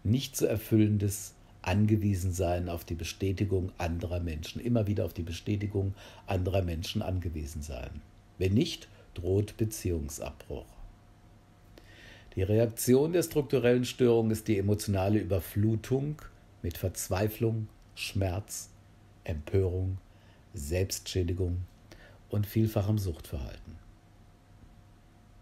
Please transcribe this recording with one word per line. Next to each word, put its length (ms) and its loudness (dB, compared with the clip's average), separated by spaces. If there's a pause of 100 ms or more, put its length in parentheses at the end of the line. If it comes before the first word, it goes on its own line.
nicht 320 2
zu 120 2
erfüllendes 880 2 (260)
Angewiesensein 1080 2
auf 160 -8
die 80 -8
Bestätigung 840 -2
anderer 440 -2
Menschen, 420 -6
immer 240 2
wieder 180 0
auf 80 -6
die 100 -6
Bestätigung 720 -4 (340)
anderer 360 0
Menschen 400 -2
angewiesen 580 -4
sein. 400 -10 (380)
Wenn 160 4
nicht, 340 2 (240)
droht 460 0
Beziehungsabbruch. 1080 -4 (1700)
Die 80 0
Reaktion 680 4
der 120 4
strukturellen 600 2
Störung 460 4
ist 160 -2
die 100 4
emotionale 640 2
Überflutung 1040 0 (400)
mit 160 -6
Verzweiflung, 880 -2 (300)
Schmerz, 720 -4 (540)
Empörung, 760 0 (560)
Selbstschädigung 1080 -2 (640)
und 180 0
vielfachem 520 2
Suchtverhalten. 760 -6 (1700)